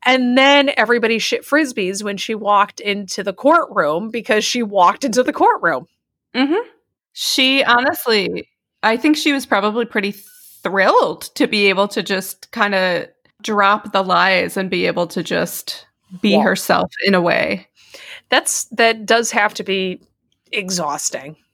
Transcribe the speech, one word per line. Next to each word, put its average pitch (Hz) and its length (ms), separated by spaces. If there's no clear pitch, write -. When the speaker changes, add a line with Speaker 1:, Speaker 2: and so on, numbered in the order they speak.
Speaker 1:
And 254 320
then 277 400
everybody 226 440
shit - 240
frisbees 226 580
when 202 140
she 220 180
walked 202 460
into 202 420
the 196 100
courtroom 208 800
because 214 340
she 247 180
walked 196 420
into 247 180
the 294 100
courtroom. 185 540
Speaker 2:
Mm-hmm. 285 340
She 269 520
honestly, 240 840
I 226 140
think 302 200
she 302 160
was 277 140
probably 214 400
pretty 202 260
thrilled 196 600
to 269 100
be 208 220
able 196 200
to 202 140
just - 480
kinda 190 580
drop 208 500
the 196 100
lies 185 560
and 190 100
be 185 180
able 175 200
to 175 160
just - 640
be 208 120
Speaker 1:
Yeah. 208 100
Speaker 2:
herself 180 500
in 196 80
a 180 80
way. - 440
Speaker 1:
That's, - 380
that 226 400
does 226 240
have 214 240
to 190 100
be 190 380
exhausting. 156 840